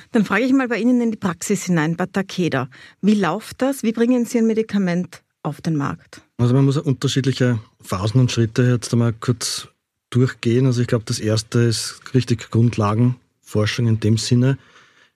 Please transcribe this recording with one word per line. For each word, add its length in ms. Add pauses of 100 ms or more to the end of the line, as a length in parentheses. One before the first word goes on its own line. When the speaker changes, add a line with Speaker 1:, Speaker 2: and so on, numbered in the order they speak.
(100)
Speaker 1:
Dann 160
frage 180
ich 80
mal 160
bei 100
Ihnen 220
in 120
die 40
Praxis 480
hinein, 320
bei 80
Takeda. 640 (320)
Wie 140
läuft 480
das? 200
Wie 100
bringen 340
Sie 100
ein 100
Medikament 760 (200)
auf 180
den 160
Markt? 440 (180)
Speaker 2:
Also 160
man 100
muss 120
unterschiedliche 800 (220)
Phasen 400
und 100
Schritte 320
jetzt 300
einmal 200
kurz 560 (420)
durchgehen. 560
Also 140
ich 60
glaube, 180
das 140
erste 420
ist 400 (140)
richtig 360
Grundlagenforschung 1400
in 100
dem 200
Sinne, 380 (600)